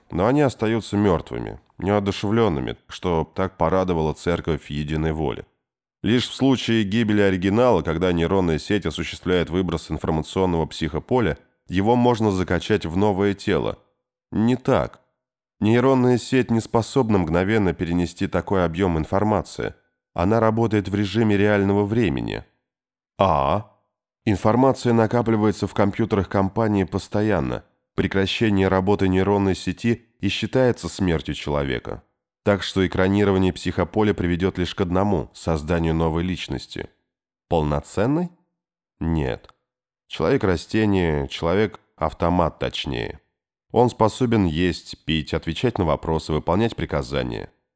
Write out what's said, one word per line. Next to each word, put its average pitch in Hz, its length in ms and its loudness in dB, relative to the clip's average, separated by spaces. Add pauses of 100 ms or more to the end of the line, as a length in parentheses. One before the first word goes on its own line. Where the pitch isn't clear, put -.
(100)
но 87 160 0
они 139 140 2
остаются 113 560 0
мертвыми, 65 640 0 (180)
неодушевленными, 98 960 0 (120)
что 82 460 -2
так 95 220 -4
порадовало 85 560 0
церковь 82 580 -4
единой 76 420 -2
воли. 76 340 -6 (560)
Лишь 117 260 0
в - 60 -10
случае 117 480 2
гибели 107 380 2
оригинала, 98 600 4
когда 82 300 0
нейронная 85 460 2
сеть 101 280 -2
осуществляет 85 640 -2
выброс 85 400 -2
информационного 82 760 -2
психополя, 85 720 -2 (300)
его 98 260 2
можно 120 380 2
закачать 92 540 -2
в 80 100 -6
новое 101 380 2
тело». 73 440 -2 (540)
«Не 117 240 2
так. 110 440 -2 (600)
Нейронная 123 580 4
сеть 127 320 0
не 113 100 2
способна 110 580 0
мгновенно 92 540 2
перенести 87 540 -2
такой 90 380 0
объем 85 340 0
информации. 95 760 -2 (380)
Она 104 280 2
работает 110 480 0
в 98 80 -4
режиме 104 400 2
реального 101 480 2
времени». 71 600 -2 (720)
«А?» 87 560 2 (560)
«Информация 120 640 2
накапливается 110 760 2
в - 60 -14
компьютерах 101 540 0
компании 101 540 0
постоянно. 90 800 -2 (300)
Прекращение 98 720 2
работы 95 420 2
нейронной 95 460 2
сети 117 520 -4 (120)
и 101 100 -2
считается 113 600 0
смертью 80 460 -2
человека. 69 680 -4 (400)
Так 101 220 0
что 95 200 0
экранирование 95 680 2
психополя 98 600 -2
приведет 90 440 -2
лишь 87 160 -4
к - 60 -4
одному – 92 520 -2
созданию 82 640 -2
новой 82 300 0
личности». 69 640 -8 (580)
«Полноценной?» 92 840 0 (680)
«Нет. 76 560 -4 (540)
Человек-растение, 92 1200 0
человек-автомат 85 1300 -2
точнее. 62 640 -6 (500)
Он 120 200 4
способен 113 560 2
есть, 85 580 -2
пить, 80 300 -2
отвечать 82 440 -2
на 98 60 0
вопросы, 80 480 -2
выполнять 90 420 0
приказания. 65 800 -4 (240)